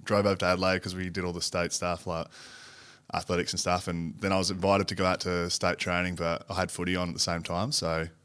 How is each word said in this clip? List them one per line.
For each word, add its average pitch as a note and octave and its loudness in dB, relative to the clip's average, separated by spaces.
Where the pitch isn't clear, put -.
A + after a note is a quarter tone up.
drove G2+ 4
over G2 4
to F#2 0
Adelaide F#2 4
'cause F#2 -4
we F#2 -4
did F2+ -2
all F2+ -2
the E2+ -8
state F2 0
stuff, F2 -2
like, E2 -2
athletics E2+ -2
and F2 -4
stuff, F2+ 0
and E2+ -4
then G2 0
I F#2+ 6
was F#2+ 2
invited G2 4
to F#2+ -4
go F#2+ 2
out F2+ 2
to F2 0
state F2 0
training, F2+ 0
but E2 -2
I F#2+ -6
had F#2 0
footy F2+ -2
on F2+ 0
at E2 -6
the - -4
same E2+ 0
time, F#2 -2
so E2 0